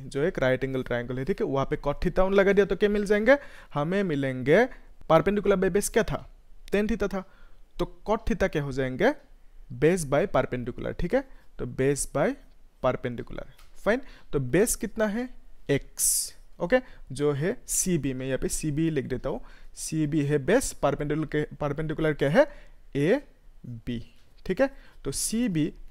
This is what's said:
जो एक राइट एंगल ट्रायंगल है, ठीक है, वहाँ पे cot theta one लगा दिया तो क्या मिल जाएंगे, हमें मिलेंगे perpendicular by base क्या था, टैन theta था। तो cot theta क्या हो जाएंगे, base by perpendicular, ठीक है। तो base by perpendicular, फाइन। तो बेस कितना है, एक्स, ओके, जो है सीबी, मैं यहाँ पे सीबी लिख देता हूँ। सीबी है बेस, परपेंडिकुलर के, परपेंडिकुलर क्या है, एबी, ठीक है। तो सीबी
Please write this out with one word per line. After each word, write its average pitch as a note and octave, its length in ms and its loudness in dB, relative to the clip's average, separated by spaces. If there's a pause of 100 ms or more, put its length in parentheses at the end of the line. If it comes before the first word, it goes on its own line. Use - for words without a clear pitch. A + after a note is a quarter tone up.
जो C3+ 180 -2
एक B2 160 0
राइट B2+ 240 2
एंगल C3 200 -2
ट्रायंगल A#2+ 360 -4
है, C3+ 60 -4
ठीक G3 160 -2
है, G#3 60 0
वहाँ C3+ 180 0
पे D3+ 120 -2 (100)
cot C#3+ 160 -2
theta F3+ 220 2
one G3 80 2
लगा G3 200 6
दिया G3 120 6
तो G3 100 0
क्या G3+ 140 2
मिल G#3 160 0
जाएंगे, G#3+ 320 6 (360)
हमें E3 300 0
मिलेंगे C#3 600 4 (460)
perpendicular G3 460 4
by F#3+ 180 2
base - 140 0
क्या A3 140 2
था, - 220 -4 (460)
टैन G#3 160 2
theta G#3 260 -2
था। G3 100 -4 (560)
तो - 120 -2 (180)
cot A3 200 0
theta G3 200 2
क्या D#3 140 0
हो C#3+ 80 -6
जाएंगे, C3 420 2 (640)
base D#3+ 300 4
by C#3+ 160 4 (100)
perpendicular, A#2+ 640 -2
ठीक F3 140 0
है। C4 100 2 (360)
तो C3+ 60 -4 (100)
base C3+ 400 2
by D#3+ 140 2 (560)
perpendicular, B2 600 -4 (320)
फाइन। A#3 240 0 (320)
तो D3+ 80 0
बेस D3 340 2
कितना A3 320 -2
है, A#3+ 220 -4 (400)
एक्स, - 640 0 (280)
ओके, F3 160 4 (340)
जो C#3+ 220 2
है E3 220 -2 (120)
सीबी, C#3+ 460 0
मैं C3 120 -6
यहाँ C3 140 -2
पे F3+ 100 -2
सीबी D#3 400 0
लिख C#3+ 180 0
देता B2 220 -4
हूँ। G#3 120 -6 (340)
सीबी D#3 500 0
है D3 140 2
बेस, F#3 340 2
परपेंडिकुलर D3 520 -2
के, D3+ 180 -2 (120)
परपेंडिकुलर D#3 580 -2
क्या D3 160 0
है, A#3 160 6 (500)
एबी, C3+ 1040 -4 (460)
ठीक F#3 160 -2
है। C4+ 80 4 (340)
तो C#3 80 -2
सीबी G3 540 0 (260)